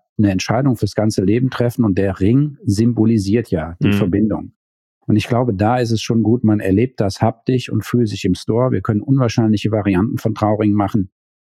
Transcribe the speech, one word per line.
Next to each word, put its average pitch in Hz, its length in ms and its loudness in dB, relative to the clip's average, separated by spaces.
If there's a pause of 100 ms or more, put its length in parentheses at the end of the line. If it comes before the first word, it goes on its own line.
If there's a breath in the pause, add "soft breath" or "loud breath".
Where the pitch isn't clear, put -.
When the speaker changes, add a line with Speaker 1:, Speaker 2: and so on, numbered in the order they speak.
(200)
Speaker 1:
eine 104 100 2
Entscheidung 123 460 0
fürs - 180 -4
ganze 107 300 0
Leben 120 260 0
treffen 120 340 -2
und 95 140 2
der 95 220 -2
Ring 139 440 0
symbolisiert 113 880 0
ja 85 320 -4
die - 60 2
Speaker 2:
Mhm. 101 60 2
Speaker 1:
Verbindung. 98 600 -2 (540)
Und 110 80 2
ich 104 120 0
glaube, 120 280 0
da 107 240 0
ist 117 100 -2
es 113 140 -2
schon 117 180 0
gut, 110 220 2
man 107 160 2
erlebt 101 400 0
das 101 240 -2
haptisch - 480 -2
und 110 120 -2
fühlt 120 240 0
sich 101 180 -6
im 92 100 0
Store. 120 360 0
Wir 98 100 0
können 104 200 0
unwahrscheinliche 113 720 0
Varianten 101 480 0
von 104 160 -2
Trauringen 104 400 0
machen. 98 360 -2 (320)